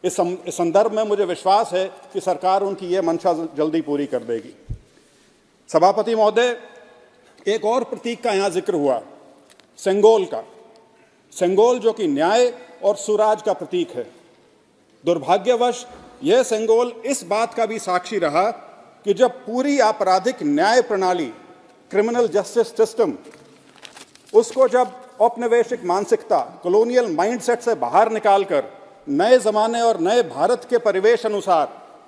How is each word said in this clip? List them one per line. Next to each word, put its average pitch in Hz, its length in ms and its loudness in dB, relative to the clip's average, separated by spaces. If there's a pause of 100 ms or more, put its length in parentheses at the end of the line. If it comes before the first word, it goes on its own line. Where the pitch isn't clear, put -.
इस - 120 -4
सं-, 180 320 -4
इस 165 100 -10
संदर्भ 185 340 2
में 214 120 -2
मुझे 208 220 -2
विश्वास 185 480 0
है 185 180 -2 (220)
कि 196 80 -6
सरकार 185 400 0
उनकी 196 260 -6
ये 185 140 -2
मंशा 170 320 0
ज-, 160 240 -6
जल्दी 156 240 -2
पूरी 143 240 -4
कर 131 140 -4
देगी। 113 560 -10 (1000)
सभापति 196 420 2
महोदय, 226 420 0 (880)
एक 214 180 -2
और 233 180 0
प्रतीक 233 400 -8
का 233 80 -2
यहाँ 196 180 0
जिक्र 185 240 -4
हुआ, 139 280 0 (760)
सेंगोल 202 480 4
का। 113 180 -10 (960)
सेंगोल 208 400 4
जो 214 140 0
कि 220 140 -2
न्याय 202 460 2 (300)
और 202 120 2
सुराज 214 460 0
का 202 120 -2
प्रतीक 180 380 -4
है। 120 200 -10 (920)
दुर्भाग्यवश 196 840 0 (360)
यह 226 200 4
सेंगोल 226 640 0
इस 262 180 -4
बात 214 300 -4
का 233 120 -2
भी 214 140 -8
साक्षी 185 380 -4
रहा 170 340 0 (540)
कि 202 80 0
जब 226 180 2
पूरी 269 480 -4
आपराधिक 214 640 2
न्याय 180 380 2
प्रणाली, 185 520 -2 (580)
criminal 226 360 0
justice 208 400 -2
system, 214 460 0 (1200)
उसको 247 340 4
जब 247 240 0 (300)
औपनिवेशिक 233 640 0
मानसिकता, 175 800 -2
colonial 226 520 2
mindset 226 440 -2
से 226 160 -2
बाहर 160 360 2
निकालकर 196 540 2 (440)
नए 208 300 4
जमाने 220 420 0
और 233 180 2
नए 220 240 2
भारत 202 460 -2
के 240 80 0
परिवेश 220 480 2
अनुसार 190 600 -2 (220)